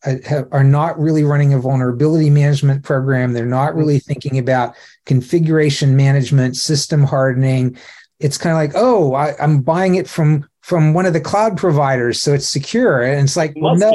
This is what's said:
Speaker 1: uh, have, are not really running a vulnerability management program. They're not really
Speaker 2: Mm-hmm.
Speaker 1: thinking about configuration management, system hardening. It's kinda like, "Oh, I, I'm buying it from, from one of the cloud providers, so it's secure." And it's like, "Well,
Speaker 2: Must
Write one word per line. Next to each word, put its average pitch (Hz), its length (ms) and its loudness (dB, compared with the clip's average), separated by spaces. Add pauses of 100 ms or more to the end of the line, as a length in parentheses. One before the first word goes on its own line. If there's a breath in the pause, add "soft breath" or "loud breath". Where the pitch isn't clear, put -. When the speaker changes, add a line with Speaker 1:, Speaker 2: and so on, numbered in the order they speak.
Speaker 1:
uh, 135 80 -2 (120)
have, 131 240 -4
are 139 140 2
not 147 340 2
really 156 240 0
running 143 300 2
a 139 80 2
vulnerability 135 720 0
management 143 520 2
program. 131 520 -2
They're 117 100 -4
not 135 320 -2
really 147 220 0
Speaker 2:
Mm-hmm. - 140 -6
Speaker 1:
thinking 135 260 -6
about 127 360 -2 (460 loud breath)
configuration 151 760 0
management, 135 600 2
system 147 480 -2
hardening. 131 720 0 (420 loud breath)
It's 143 200 -4
kinda 165 160 -2
like, 151 200 -2
"Oh, 202 400 2
I, 143 280 -2
I'm 147 180 2
buying 180 360 0
it 185 120 -4
from, 151 400 -2 (140)
from 156 320 0
one 180 100 0
of 185 80 0
the 160 80 -2
cloud 202 380 -2
providers, 135 640 0
so 147 100 0
it's 143 160 -2
secure." 156 540 0
And 139 220 -2
it's 135 120 -2
like, 160 200 -2
"Well, 156 200 0
Speaker 2:
Must 180 40 2 (140)